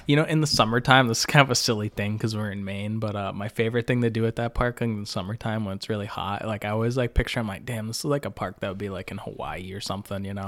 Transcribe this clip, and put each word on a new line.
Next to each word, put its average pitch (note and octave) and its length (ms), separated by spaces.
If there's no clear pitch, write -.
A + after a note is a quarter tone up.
You C#3+ 80
know, D3 80
in D#3 180
the D3+ 60
summertime, B2 640
this A2+ 120
is - 60
kind D3 160
of C3 80
a A#2+ 60
silly G#2+ 320
thing G#2 320
'cause A2 160
we're G#2 160
in G2 120
Maine, G2+ 360
but, G#2+ 160
uh, G2 160
my G2 160
favorite A2+ 400
thing B2 140
to A#2 80
do A2+ 160
at A2+ 100
that A#2 180
park A#2+ 260
in A2+ 200
the G#2 60
summertime A2 580
when F#2+ 100
it's - 140
really G#2 180
hot, G2+ 400
like, G#2 180
I G#2 40
always, A2+ 280
like, A#2+ 180
picture, - 260
I'm A2 80
like, G2+ 180
"Damn, A2+ 220
this A2+ 120
is, - 40
like, C#3+ 220
a G2 40
park G2 300
that G#2+ 80
would F#2+ 100
be, G2+ 120
like, F#2+ 200
in G2 80
Hawaii F2 540
or G2+ 80
something," G2 440
you G2 100
know? G2 140